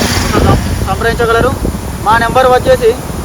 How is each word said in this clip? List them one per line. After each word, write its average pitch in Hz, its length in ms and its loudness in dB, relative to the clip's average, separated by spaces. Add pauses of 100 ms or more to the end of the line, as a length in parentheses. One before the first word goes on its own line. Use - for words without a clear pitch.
(340)
సం-, - 540 0
సంప్రదించగలరు. 226 600 0 (540)
మా 220 140 4
నెంబర్ 240 280 2
వచ్చేసి 247 480 2 (300)